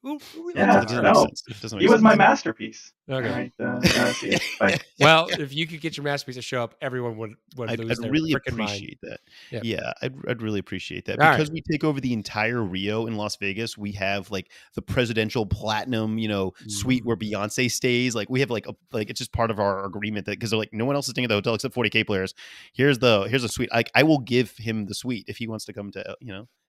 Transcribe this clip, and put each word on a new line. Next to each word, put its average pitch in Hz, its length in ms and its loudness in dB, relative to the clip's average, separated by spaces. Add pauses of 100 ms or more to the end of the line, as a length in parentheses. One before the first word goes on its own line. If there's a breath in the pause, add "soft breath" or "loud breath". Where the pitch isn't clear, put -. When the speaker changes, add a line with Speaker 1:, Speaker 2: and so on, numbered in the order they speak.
Speaker 1:
"Who, 277 180 -8 (120)
who 349 220 -12
Speaker 2:
Yeah, - 120 2
Speaker 1:
reloads - 60 8
his 117 100 6
Speaker 3:
It 113 40 -4
doesn't 120 160 -2
Speaker 1:
arms?" - 0 -
Speaker 2:
no. - 80 6
Speaker 3:
make - 60 8
sense. - 300 4
It - 120 -14
doesn't - 200 -8
Speaker 2:
He 185 60 4
Speaker 3:
make 220 60 8
Speaker 2:
was 220 100 10
my 220 100 10
Speaker 3:
sense. 214 60 8
Speaker 2:
masterpiece. - 760 2 (160)
Speaker 1:
Okay. 131 180 -2
Speaker 2:
All 107 60 -2
right, 123 260 -6
uh, 123 240 -4 (120)
uh, - 180 2
see, - 340 -2
Speaker 3:
<laughs> - 120 -10
Speaker 2:
bye. - 200 2 (200)
Speaker 1:
Well, 160 380 6
if 139 160 -6
you 156 140 -2
could 156 140 -12
get 160 160 -6
your 143 60 -10
masterpiece 143 340 -4
to 123 40 -10
show 123 220 -4
up, 117 180 -8
everyone 123 360 -4
would, 110 180 -10 (220)
would 117 120 -6
Speaker 3:
I'd, 117 100 -4
Speaker 1:
lose 113 120 -4
Speaker 3:
I'd 117 80 -2
Speaker 1:
their 117 120 -4
Speaker 3:
really 160 220 2
Speaker 1:
frickin' 131 220 -2
mind. 104 340 -6
Speaker 3:
appreciate - 140 -18
that. - 160 -14 (320 soft breath)
Speaker 1:
Yeah. 120 120 -8
Speaker 3:
Yeah, 113 380 -4
I'd, 131 140 -6 (140)
I'd 117 120 -4
really 107 180 -2
appreciate 90 460 -10
that. 101 140 -6
Speaker 1:
All 147 60 6
right. 143 120 6
Speaker 3:
Because 151 140 0
we 160 100 -6 (100)
take 151 120 -2
over 147 180 0
the 127 120 -2
entire 110 500 -2
Rio 101 440 -2
in 113 100 -6
Las 104 200 -4
Vegas, 101 400 -6
we 104 160 -8
have, 98 380 -4
like, 95 200 -6 (240 soft breath)
the 98 60 -6
presidential 113 640 0
platinum, 110 760 -2
you 110 80 -2
know, 98 260 0 (140)
suite 107 360 0
Speaker 1:
Mm. 113 40 -4
Speaker 3:
where 113 100 0
Beyonce 107 540 -2
stays. 123 440 0
Like, 104 140 -4
we 131 100 0
have, 135 120 0
like, 107 160 -4
a, - 80 -10 (160)
like, 107 180 -4
it's - 100 -10
just - 140 -10
part 117 180 0
of 101 80 -4
our 98 260 0
agreement 104 420 -6
that, 101 120 -4
'cause 110 120 -4
they're 110 80 2
like, 107 140 -6
"No 110 120 -2
one 143 100 0
else 135 120 -2
is 123 40 -6
staying 123 140 -2
at 117 40 -4
the 107 60 4
hotel 110 200 0
except 117 180 -6
forty 117 160 0
K 110 140 2
players. 95 300 -2 (400 loud breath)
Here's 135 260 4
the, 110 240 6
here's 120 200 0
a 113 60 -2
suite." - 220 -4
Like, 117 240 0
I 127 80 8
will 156 160 6
give 120 380 0
him 110 300 -4
the 104 80 -8
suite 120 320 -6
if 107 100 -12
he 113 100 -8
wants 110 180 -8
to 101 80 -14
come 101 180 -10
to, 92 200 -10
uh, 107 100 -10
you 117 120 -12
know 107 140 -14 (220)